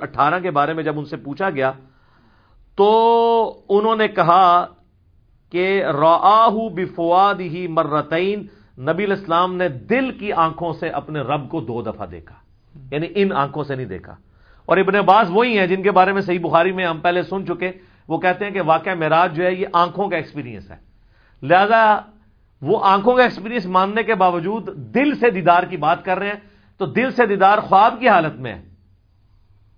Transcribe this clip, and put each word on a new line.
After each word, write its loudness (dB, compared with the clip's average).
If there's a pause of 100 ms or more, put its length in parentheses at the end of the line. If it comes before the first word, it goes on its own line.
اٹھارہ 0
کے -4
بارے 0
میں -6
جب -4
ان -10
سے -10
پوچھا -6
گیا -2 (1040)
تو 4 (840)
انہوں 2
نے 0
کہا 4 (840)
کہ 0
رآہ 4
بفؤادہ 0
مرتین، -2 (360)
نبی -2
علیہ 0
السلام 0
نے -2
دل -2
کی -6
آنکھوں -2
سے -8
اپنے -8
رب -6
کو -6
دو -8
دفعہ -10
دیکھا، -20 (560)
یعنی -4
ان 0
آنکھوں -4
سے -6
نہیں -8
دیکھا۔ -14 (500)
اور 2
ابن 2
عباس 4
وہی 2
ہیں 2
جن -2
کے 2
بارے 4
میں -2
صحیح -2
بخاری 2
میں -4
ہم -4
پہلے 0
سن -8
چکے، -6 (380)
وہ -4
کہتے -2
ہیں -8
کہ -4
واقعہ 0
معراج 0
جو -2
ہے 0
یہ -4
آنکھوں 0
کا -4
ایکسپیرینس -10
ہے، -20 (640)
لہذا 4 (640)
وہ 0
آنکھوں 4
کا 6
ایکسپیرینس -2
ماننے 0
کے 0
باوجود -2 (180)
دل 2
سے 2
دیدار 2
کی -8
بات -2
کر -2
رہے -6
ہیں، -8 (360)
تو -4
دل -2
سے 0
دیدار 4
خواب 4
کی 2
حالت 2
میں -10
ہے، -18 (1080)